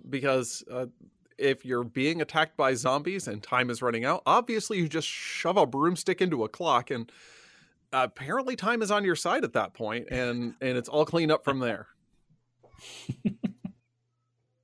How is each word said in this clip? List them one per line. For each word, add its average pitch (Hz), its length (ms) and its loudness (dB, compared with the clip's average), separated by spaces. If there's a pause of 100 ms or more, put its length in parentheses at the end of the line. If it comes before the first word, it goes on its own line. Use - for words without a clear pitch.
because, 131 600 0
uh, 127 140 -4 (520)
if 135 280 0
you're 123 180 0
being 139 380 -2
attacked 156 340 0
by 131 200 4
zombies 147 520 -2
and 104 160 -8
time 123 260 0
is 117 120 -4
running 117 240 0
out, 165 200 0
obviously 220 520 2
you 165 100 2
just 151 200 -2
shove - 500 -2
a 165 80 8
broomstick 165 560 0
into 156 240 2
a - 20 -6
clock 135 440 0
and 117 200 -6 (800)
apparently 160 640 0
time 226 280 0
is 196 80 -2
on 208 120 2
your 175 120 2
side 190 280 0
at 127 100 -4
that 101 200 0
point, 113 360 -4
and, 120 520 -2
and 127 160 0
it's 120 120 -4
all 151 160 4
clean 160 260 0
up 156 120 2
from 135 160 0
there. 117 320 -2
<laughs> - 60 -20 (2750)